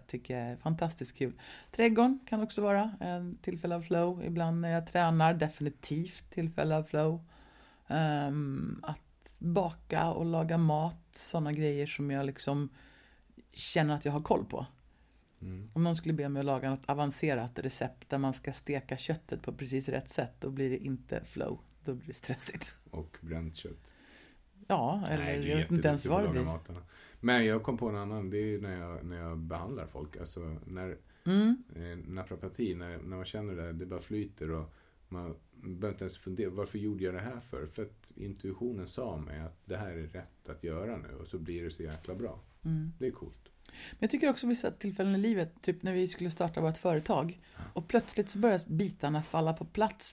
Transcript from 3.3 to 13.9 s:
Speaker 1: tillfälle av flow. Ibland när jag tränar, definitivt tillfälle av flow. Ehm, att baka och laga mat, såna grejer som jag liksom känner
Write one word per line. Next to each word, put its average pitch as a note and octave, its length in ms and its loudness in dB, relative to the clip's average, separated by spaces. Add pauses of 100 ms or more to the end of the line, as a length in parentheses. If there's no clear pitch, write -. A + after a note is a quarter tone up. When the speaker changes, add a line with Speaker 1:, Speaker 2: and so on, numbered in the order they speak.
Speaker 1:
tillfälle F3 320 -2
av E3+ 80 -2
flow. F3 420 2
Ibland E3 360 2
när E3+ 100 0
jag E3 160 2
tränar, E3 480 6
definitivt D3+ 960 -2
tillfälle D#3 460 2
av D#3 60 2
flow. D#3 420 2 (640)
Ehm, D3 920 0
att - 160 -6 (400)
baka E3 720 2
och E3+ 160 0
laga E3 320 2
mat, D#3+ 380 4 (160)
såna D3+ 400 -2
grejer D3 340 2
som C#3+ 240 -2
jag C#3 160 0
liksom C#3 420 0 (840)
känner D3+ 420 2